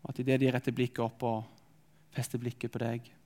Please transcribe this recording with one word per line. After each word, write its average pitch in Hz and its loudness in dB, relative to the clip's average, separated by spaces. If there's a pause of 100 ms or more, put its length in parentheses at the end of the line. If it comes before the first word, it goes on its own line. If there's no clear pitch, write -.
Og - -8
at - -6
i 127 0
det 131 4
de 131 6
retter 123 0
blikket 123 0
opp - -6
og 110 0 (720)
fester 123 -4
blikket 120 -6
på 120 -2
deg 117 -2 (200)